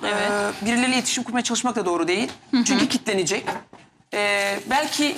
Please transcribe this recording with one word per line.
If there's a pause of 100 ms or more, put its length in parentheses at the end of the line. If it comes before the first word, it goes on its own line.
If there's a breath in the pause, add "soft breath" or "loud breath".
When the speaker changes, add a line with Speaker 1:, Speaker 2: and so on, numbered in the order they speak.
Speaker 1:
Evet. (480)
Speaker 2:
e,
birileriyle
iletişim
kurmaya
çalışmak
da
doğru
değil. (180)
Speaker 1:
Hı
hı.
Speaker 2:
Çünkü
kilitlenecek. (680)
E, (160)
belki